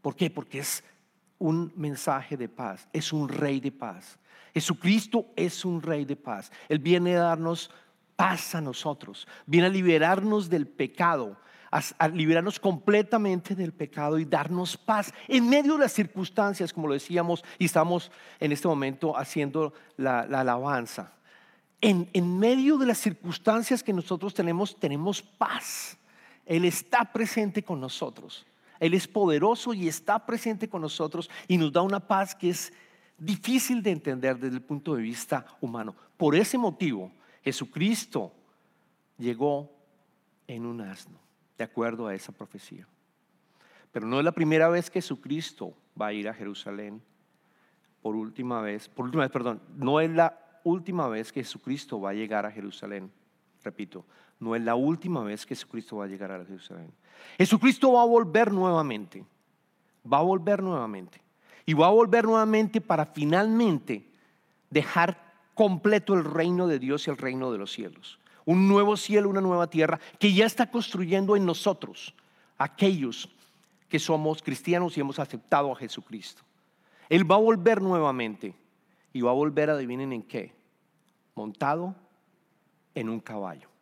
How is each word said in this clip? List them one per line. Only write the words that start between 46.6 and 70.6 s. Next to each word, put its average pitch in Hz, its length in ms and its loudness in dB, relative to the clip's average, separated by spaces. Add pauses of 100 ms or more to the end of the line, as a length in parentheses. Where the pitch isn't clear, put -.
por 110 140 -4
última 113 460 -6
vez, 104 260 -8
por - 160 -8
última 143 180 0
vez, 131 80 0
perdón, 120 320 -4 (140)
no 143 240 2
es 165 100 0
la 165 300 2 (240)
última 175 420 -2
vez 110 240 -6
que 131 140 -8
Jesucristo 131 560 -8
va 98 100 -6
a 98 40 -6
llegar 104 320 -4
a 107 40 -8
Jerusalén. 101 640 -12 (500)
Repito, 95 420 -12 (360)
no 113 160 -4
es 117 60 -4
la 117 120 0
última 156 480 -2
vez 104 240 -8
que - 80 -10
Jesucristo - 440 -14
va 101 80 -8
a - 20 -10
llegar 98 240 -12
a 90 120 -12
Jerusalén. 87 480 -20 (460)
Jesucristo 254 540 4
va 240 100 8
a 240 40 6
volver 226 440 6
nuevamente, 151 760 0 (880)
va 139 60 4
a 156 40 4
volver 190 380 2
nuevamente, 113 600 -6 (440)
y 160 100 2
va 151 120 8
a 185 40 8
volver 226 340 8
nuevamente 220 560 4
para 156 260 0
finalmente 170 1040 0 (580)
dejar 170 640 0 (220)
completo 202 600 2
el 170 100 2
reino 170 420 0
de 151 140 0
Dios 135 260 -4
y 156 40 -4
el 139 60 -4
reino 131 360 -4
de 107 60 -4
los 98 120 -8
cielos. - 480 -14 (260)
Un 180 220 6
nuevo 202 300 6
cielo, 208 320 2
una 196 120 0
nueva 175 300 2
tierra 156 300 2 (180)
que 208 140 6
ya 202 140 6
está 226 220 0